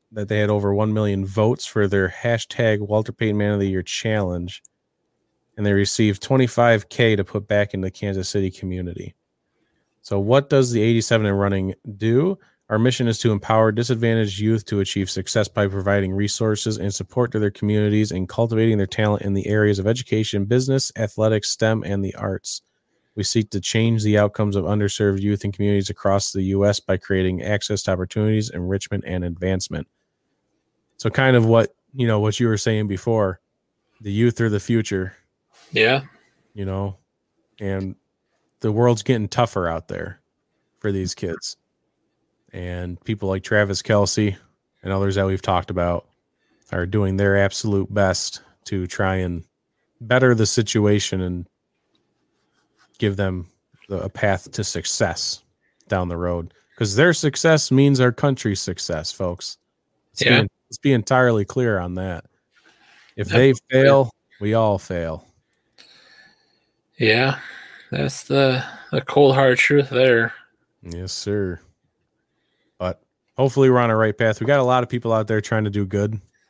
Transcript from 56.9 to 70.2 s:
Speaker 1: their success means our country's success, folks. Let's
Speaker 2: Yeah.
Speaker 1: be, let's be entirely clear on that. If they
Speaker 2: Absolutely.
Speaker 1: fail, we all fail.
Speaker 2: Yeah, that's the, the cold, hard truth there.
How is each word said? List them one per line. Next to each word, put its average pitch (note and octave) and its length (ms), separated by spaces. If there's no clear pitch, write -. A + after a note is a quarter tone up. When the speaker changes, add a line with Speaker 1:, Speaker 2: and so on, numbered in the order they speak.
Speaker 1:
their D#3+ 200
success D#3 560
means C#3 280
our B2 140
country's B2+ 480
success, E2 500
folks. - 460
Let's - 160
Speaker 2:
Yeah. A#2 160
Speaker 1:
be, G2+ 60
let's - 100
be C#3 140
entirely A#2+ 540
clear A#2 320
on F2+ 160
that. F#2 320
If G2 120
they B2+ 240
Speaker 2:
Absolutely. C3 360
Speaker 1:
fail, C3+ 220
we G#2 140
all A2 260
fail. E2+ 480
Speaker 2:
Yeah, B2 420
that's C#3 340
the, C3+ 380
the C#3+ 80
cold, C#3+ 340
hard C3 240
truth C#3+ 300
there. B2 460